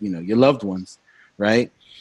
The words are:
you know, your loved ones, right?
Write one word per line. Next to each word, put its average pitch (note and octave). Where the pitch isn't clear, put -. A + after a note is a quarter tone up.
you G#2
know, F2
your F#2
loved B2+
ones, F#2
right? A2